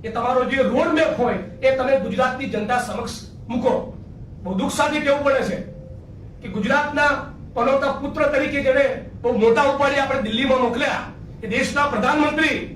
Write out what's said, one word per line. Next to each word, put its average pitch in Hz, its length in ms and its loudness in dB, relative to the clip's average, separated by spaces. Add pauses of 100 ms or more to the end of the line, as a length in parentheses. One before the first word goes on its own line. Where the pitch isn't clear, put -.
એ 226 80 -6
તમારો 247 400 2
જે 269 120 4
રોડ 269 320 4
મેપ 311 240 4
હોય 202 200 2 (220)
એ 262 160 4
તમે 262 280 2
ગુજરાતની 262 480 -2
જનતા 214 320 0
સમક્ષ 190 300 -8 (320)
મૂકો. 247 240 0 (720)
બહુ 190 160 -4
દુઃખ 277 180 -2
સાથે 294 220 2
કહેવું 277 240 2
પડે 262 260 2
છે 175 80 -4 (840)
કે 190 140 -12
ગુજરાતના 285 560 2 (440)
પનોતા 180 460 2
પુત્ર 302 320 0
તરીકે 277 340 0
જેને 277 180 6 (360)
બહુ 240 160 0
મોટા 233 340 6
ઉપાડી 277 320 2
આપણે 254 240 -2
દિલ્હીમાં 254 380 2
મોકલ્યા, 240 360 0 (420)
એ 226 40 -8
દેશના 269 460 0
પ્રધાનમંત્રી 302 680 2 (160)